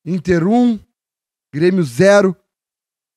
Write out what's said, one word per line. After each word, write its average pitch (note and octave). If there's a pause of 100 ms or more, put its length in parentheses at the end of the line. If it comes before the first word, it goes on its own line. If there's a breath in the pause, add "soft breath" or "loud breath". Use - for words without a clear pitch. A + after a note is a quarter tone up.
Inter F3
um, A#3 (760)
Grêmio F3+
zero. F#3 (800)